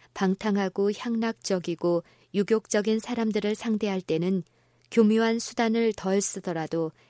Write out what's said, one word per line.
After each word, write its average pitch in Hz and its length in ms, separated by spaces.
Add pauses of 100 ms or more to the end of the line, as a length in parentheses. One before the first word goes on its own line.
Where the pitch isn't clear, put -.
(140)
방탕하고 196 840
향락적이고 185 1080 (320)
유욕적인 220 640
사람들을 220 560
상대할 202 460
때는 175 420 (480)
교묘한 226 480
수단을 226 540
덜 190 280
쓰더라도 165 720 (180)